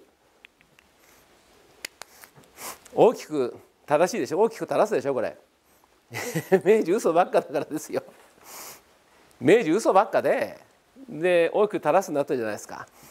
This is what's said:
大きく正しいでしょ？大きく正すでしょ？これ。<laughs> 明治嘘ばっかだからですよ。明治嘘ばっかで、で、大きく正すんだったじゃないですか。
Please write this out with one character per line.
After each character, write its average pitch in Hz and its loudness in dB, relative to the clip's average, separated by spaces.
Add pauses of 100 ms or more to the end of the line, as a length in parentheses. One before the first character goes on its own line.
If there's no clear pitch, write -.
(3000)
大 202 6
き - -12
く 139 -4 (300)
正 156 2
し 240 -6
い 170 -2
で 127 -4
し 120 -8
ょ？ 170 -2
大 226 4
き - -16
く 165 -8
正 160 0
す 214 -2
で 127 -2
し 131 -4
ょ？ 139 -2
こ 123 -4
れ。 87 -6 (720)
<laughs> 170 -2
明 214 4
治 165 -2
嘘 196 0
ば 175 4
っ - -12
か 180 2
だ - -6
か 143 -6
ら - -8
で 147 -10
す - -12
よ。 127 -4 (1400)
明 190 4
治 156 -2
嘘 220 2
ば 190 6
っ - -14
か 127 0
で、 139 -2 (440)
で、 165 2
大 208 2
き - -16
く 165 -4
正 170 2
す 180 -10
ん 147 -4
だ 143 0
っ 143 0
た 151 -4
じ 123 -2
ゃ 110 -4
な 107 -4
い 104 -6
で - -12
す - -20
か。 - -14 (240)